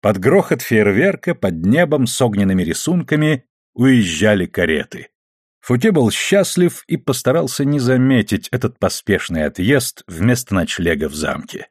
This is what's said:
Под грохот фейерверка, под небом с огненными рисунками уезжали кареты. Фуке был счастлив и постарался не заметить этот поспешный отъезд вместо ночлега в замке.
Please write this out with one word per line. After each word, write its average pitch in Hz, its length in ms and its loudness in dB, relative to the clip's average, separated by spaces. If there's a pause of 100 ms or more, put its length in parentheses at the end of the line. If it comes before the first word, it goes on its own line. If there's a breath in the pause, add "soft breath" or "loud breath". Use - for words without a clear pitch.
Под 101 180 0
грохот 139 420 2
фейерверка, 113 720 0
под 85 300 -4
небом 139 420 2
с - 140 -6
огненными 98 420 0
рисунками 151 840 -2 (260)
уезжали 104 720 2
кареты. 82 640 -4 (520)
Фуке 131 320 2
был 127 180 4
счастлив 180 760 0
и 160 120 -4
постарался 139 680 -2
не 143 160 0
заметить 127 680 2
этот - 280 -4
поспешный 87 680 -2
отъезд 120 600 -2
вместо 101 480 -2
ночлега 82 540 -2
в 71 60 -10
замке. 76 560 -8